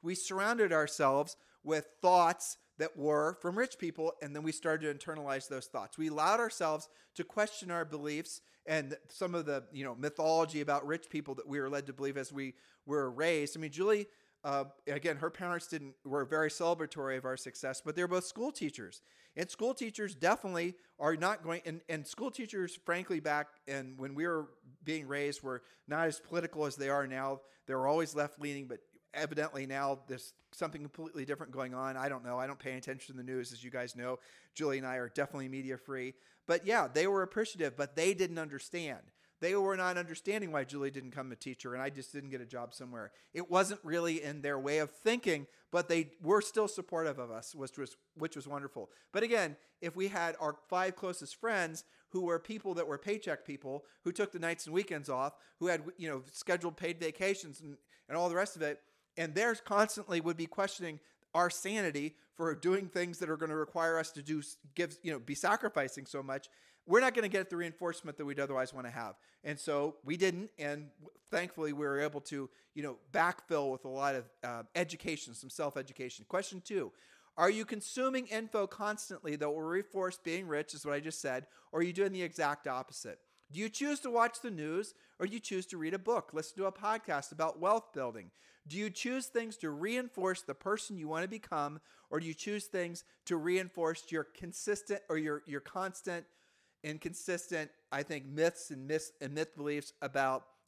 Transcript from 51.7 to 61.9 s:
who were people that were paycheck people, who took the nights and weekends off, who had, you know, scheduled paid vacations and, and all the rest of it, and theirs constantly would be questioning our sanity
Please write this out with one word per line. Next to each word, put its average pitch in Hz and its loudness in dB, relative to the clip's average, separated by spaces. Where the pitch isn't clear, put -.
who 185 0
were 170 2
people 202 -4
that 170 0
were 143 -2
paycheck 202 -4
people, 139 -8
who 175 0
took 196 0
the 170 -6
nights 165 -2
and 156 -8
weekends 175 0
off, 135 0
who 170 0
had, 160 2
you 165 -6
know, 135 -4
scheduled 170 0
paid 170 -2
vacations 170 -2
and, 147 -12
and 156 0
all 175 4
the 170 0
rest 190 2
of 160 -2
it, 147 -2
and 165 -2
theirs 220 4
constantly 202 2
would 165 0
be 165 -2
questioning 175 -2
our 175 6
sanity 165 -2